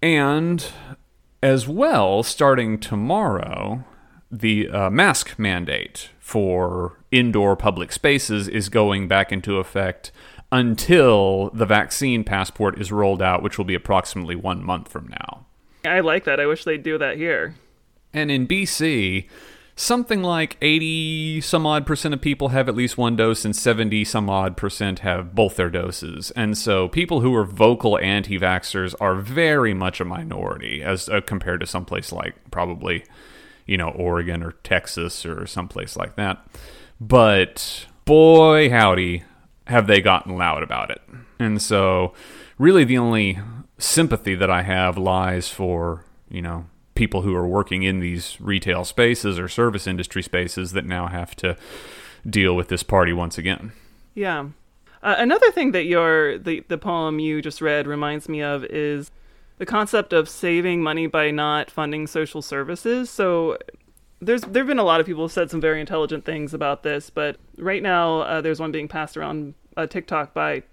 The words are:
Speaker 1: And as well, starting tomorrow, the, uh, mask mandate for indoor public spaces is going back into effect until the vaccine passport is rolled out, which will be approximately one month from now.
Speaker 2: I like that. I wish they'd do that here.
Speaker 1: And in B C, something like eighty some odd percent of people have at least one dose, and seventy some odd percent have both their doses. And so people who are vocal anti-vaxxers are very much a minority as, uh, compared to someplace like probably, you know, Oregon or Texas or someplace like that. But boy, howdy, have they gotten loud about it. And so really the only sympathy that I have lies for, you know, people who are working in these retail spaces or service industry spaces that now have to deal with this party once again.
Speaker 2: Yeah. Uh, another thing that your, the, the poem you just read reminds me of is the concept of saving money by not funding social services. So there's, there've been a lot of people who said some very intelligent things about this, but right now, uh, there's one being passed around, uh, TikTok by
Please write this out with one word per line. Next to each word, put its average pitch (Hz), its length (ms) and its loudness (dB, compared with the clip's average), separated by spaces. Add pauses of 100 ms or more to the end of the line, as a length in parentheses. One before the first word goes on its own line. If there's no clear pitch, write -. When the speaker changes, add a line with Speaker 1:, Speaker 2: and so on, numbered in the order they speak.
Speaker 1:
And 156 600 2 (760)
as 135 260 2
well, 143 540 2
starting 123 560 2
tomorrow, 110 1040 -4 (480)
the, 107 380 0
uh, 95 220 0
mask 160 480 0
mandate 87 680 -4 (100)
for 90 800 -2 (100)
indoor 107 460 4
public 87 360 -2
spaces 113 560 0
is 101 220 -4
going 101 380 2
back 95 240 2
into 98 260 -4
effect 92 540 -4 (400)
until 113 1040 4
the 113 100 2
vaccine 107 580 2
passport 98 560 -2
is 98 120 -6
rolled 98 320 2
out, 92 180 2
which - 160 -6
will 104 80 -4
be 92 80 -4
approximately 90 600 -2
one 92 280 -6
month 90 260 -6
from - 180 -14
now. - 400 -14 (380)
Speaker 2:
I 175 160 2
like 165 240 0
that. 139 140 0
I 143 80 2
wish 156 180 -2
they'd 156 180 -4
do 156 140 -2
that 143 180 -2
here. 156 400 -4 (580)
Speaker 1:
And 151 160 -2
in 135 160 0
B 190 200 0
C, 104 640 -2 (460)
something 240 460 0
like 170 400 -2
eighty 156 760 -2
some 160 260 0
odd 151 200 0
percent 151 280 -2
of 135 60 -4
people 139 300 -2
have 131 180 0
at 113 80 -2
least 123 220 -2
one 117 180 2
dose, 113 300 2
and 104 100 0
seventy 107 480 2
some 104 260 -2
odd 95 280 0
percent 98 420 -4
have 90 340 -4
both 101 220 2
their 90 140 0
doses. 87 640 -8
And 107 260 -2
so 95 320 0
people 170 320 0
who 127 140 2
are 110 100 2
vocal 110 540 4
anti-vaxxers 95 1000 -2
are 95 160 2
very 127 580 0
much 92 280 -4
a 92 40 -4
minority 73 800 -8
as, 92 240 -4
uh, 101 140 0
compared 90 400 -4
to 85 40 -6
someplace 90 460 -8
like - 240 -8 (160)
probably, 87 540 -4 (600)
you 95 120 0
know, 82 120 -2
Oregon 87 540 -2
or 82 100 -10 (100)
Texas - 600 -4
or 82 200 -8
someplace - 500 -10
like 87 220 -8
that. 98 280 -4 (540)
But 107 840 4 (180)
boy, 156 680 10
howdy, 92 540 4 (440)
have 117 200 4
they 101 140 8
gotten 92 340 2
loud 82 280 0
about 60 280 -6
it. - 100 -10 (380)
And 107 220 0
so 92 520 2 (440)
really 170 260 8
the 127 140 4
only 110 420 2 (400)
sympathy 131 540 0
that 92 160 0
I 90 140 2
have 92 340 0
lies 92 520 0
for, 85 540 -4 (280)
you 90 100 -8
know, 85 240 -8 (300)
people 107 260 0
who 95 140 0
are 90 120 0
working 92 360 -2
in 95 160 0
these 87 420 -6
retail 92 420 -2
spaces 117 540 0
or 90 100 -6
service 110 380 -2
industry 92 380 -6
spaces 90 480 -4
that 92 120 -2
now 87 220 -6
have 87 300 -8
to 90 200 -2 (720)
deal 95 280 2
with 90 140 -2
this 90 120 -4
party 87 320 2
once 87 240 -4
again. 95 340 -6 (440)
Speaker 2:
Yeah. 170 320 -6 (560)
Uh, 202 160 2
another 370 320 6
thing 285 220 0
that 180 120 0
your, 160 540 2
the, 165 300 -6
the 170 100 -4
poem 160 400 -2
you 156 200 -2
just 147 220 -10
read 147 240 0
reminds 147 420 -6
me 151 140 -6
of 143 220 -4
is 147 480 -6 (480)
the 185 80 -8
concept 214 440 -2
of 160 160 4
saving 175 540 -2
money 160 240 -2
by 151 240 0
not 151 400 -2
funding 151 380 -6
social 156 340 -6
services. 175 680 -4
So 170 480 0 (600)
there's, 226 220 0
there've 226 240 0
been 269 140 0
a 214 40 2
lot 165 160 4
of 160 60 2
people 165 200 -6
who 165 40 -6
said 170 220 -4
some 165 100 -6
very 156 180 0
intelligent 156 460 -6
things 151 260 -8
about 143 300 -4
this, 147 300 -6
but 147 260 -4 (220)
right 190 240 -4
now, 170 380 2
uh, 156 200 -4
there's 156 180 -2
one 160 120 -6
being 151 160 -6
passed 156 280 -10
around, 151 380 -8 (220)
uh, 160 100 -4
TikTok 160 480 -6
by 151 400 -4